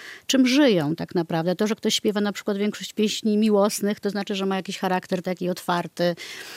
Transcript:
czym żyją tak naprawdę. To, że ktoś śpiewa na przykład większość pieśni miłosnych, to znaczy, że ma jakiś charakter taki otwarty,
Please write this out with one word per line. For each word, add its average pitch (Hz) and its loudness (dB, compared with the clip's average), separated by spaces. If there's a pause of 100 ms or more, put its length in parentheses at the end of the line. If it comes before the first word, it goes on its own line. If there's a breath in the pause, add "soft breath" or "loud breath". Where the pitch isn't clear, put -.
(280 loud breath)
czym 262 4
żyją 208 4
tak 170 -6
naprawdę. 170 0
To, 214 0
że 214 -2
ktoś - 0
śpiewa 208 0
na 208 0
przykład 196 -4
większość 202 -4
pieśni 214 0
miłosnych, 208 2
to 208 -4
znaczy, 202 -4
że 190 -2
ma 190 0
jakiś 190 -6
charakter 185 -2
taki 180 -4
otwarty, 175 -2 (420 loud breath)